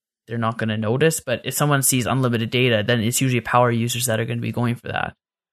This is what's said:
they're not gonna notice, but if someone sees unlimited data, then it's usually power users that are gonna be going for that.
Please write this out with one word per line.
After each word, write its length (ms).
they're 100
not 200
gonna 200
notice, 420
but 260
if 80
someone 300
sees 240
unlimited 420
data, 360
then 160
it's 200
usually 200
power 300
users 340
that 140
are 60
gonna 160
be 100
going 240
for 120
that. 280